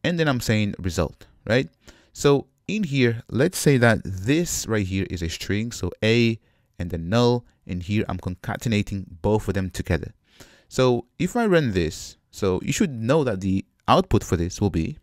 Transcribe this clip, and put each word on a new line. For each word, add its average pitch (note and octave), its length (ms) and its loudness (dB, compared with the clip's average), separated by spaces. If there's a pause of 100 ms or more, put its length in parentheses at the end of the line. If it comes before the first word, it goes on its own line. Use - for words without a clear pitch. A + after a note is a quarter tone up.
and E3+ 160 0
then D#3+ 80 4
I'm B2+ 140 2
saying G#2+ 380 0
result, F2+ 480 -4 (200)
right? B2 220 0 (460)
So C#3+ 320 2 (200)
in G#3+ 180 -4
here, B2 440 0
let's C#3+ 300 0
say C#3 180 4
that A#2 280 4
this A#2+ 640 -2
right G#2+ 200 0
here F#2+ 240 -2
is E2+ 100 -6
a E2 80 -4
string, G#2 420 -4
so F2+ 200 -6 (120)
A A2+ 380 2 (380)
and F2 100 -6
then E2+ 220 -6
null, A#2+ 340 2 (220)
and F2+ 160 -6
here G2+ 260 0
I'm A2+ 80 -4
concatenating G2+ 880 -4 (160)
both G#2 280 0
of F#2+ 40 -2
them F#2+ 160 -2
together. - 460 -4 (580)
So B2+ 340 2 (120)
if F3 160 -2
I A#3 120 2
run D#3+ 260 4
this, E2 440 -2 (140)
so F#2+ 320 0
you - 100 -4
should E3+ 200 0
know B2 320 0
that G2+ 160 -2
the F#2+ 240 0 (240)
output B2+ 340 4
for - 140 -2
this E2+ 240 -4
will G2+ 100 2
be E2 320 -4